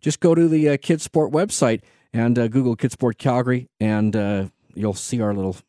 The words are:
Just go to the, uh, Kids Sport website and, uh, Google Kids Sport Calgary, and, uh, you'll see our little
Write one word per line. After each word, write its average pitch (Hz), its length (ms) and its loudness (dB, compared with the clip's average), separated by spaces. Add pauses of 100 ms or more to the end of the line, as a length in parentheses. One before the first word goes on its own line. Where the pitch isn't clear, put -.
Just - 200 -4
go 170 140 4
to 170 140 4
the, 156 220 2
uh, 143 100 0
Kids 160 220 -2
Sport - 300 0
website 143 480 0 (320)
and, 117 260 2
uh, 117 100 2
Google 120 280 0
Kids 113 160 -2
Sport 120 260 -2
Calgary, 123 500 -2 (120)
and, 107 340 0
uh, 101 320 -2 (280)
you'll 101 200 -4
see - 260 -6
our 104 140 0
little 95 220 -4 (120)